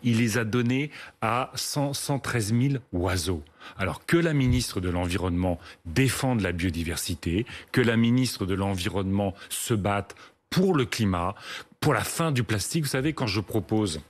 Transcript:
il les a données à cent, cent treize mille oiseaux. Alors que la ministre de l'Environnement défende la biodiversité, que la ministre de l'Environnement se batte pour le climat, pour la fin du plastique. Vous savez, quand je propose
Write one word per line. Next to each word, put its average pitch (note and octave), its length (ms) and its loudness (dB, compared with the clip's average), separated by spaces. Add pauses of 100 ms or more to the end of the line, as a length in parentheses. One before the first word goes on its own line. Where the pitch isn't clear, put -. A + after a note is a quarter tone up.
il A2+ 160 4
les A#2 180 2
a A2+ 80 2
données B2 440 0 (300)
à A#2+ 340 0
cent, C#3 380 -4
cent C#3 280 -2
treize A2+ 340 -2
mille C3 260 2 (140)
oiseaux. F2+ 500 0 (340)
Alors E2+ 280 -4
que - 100 2
la E3 160 4
ministre B2+ 480 2
de F2+ 80 -2
l'Environnement F2 720 0 (260)
défende B2+ 540 2
la F#2 140 0
biodiversité, E2+ 920 -2 (280)
que B2+ 80 4
la A2+ 160 4
ministre A#2 480 2
de F2+ 80 -2
l'Environnement G2 800 -2 (160)
se - 240 -4
batte G2+ 420 0 (340)
pour F#3 240 4
le C3+ 120 2
climat, F#2+ 500 0 (460)
pour D3 120 4
la G2+ 120 2
fin E3 260 0
du B2 120 2
plastique. A2 420 0
Vous C3 40 -2
savez, C#3 220 0
quand C3+ 160 -2
je G2+ 140 0
propose G2 580 0 (100)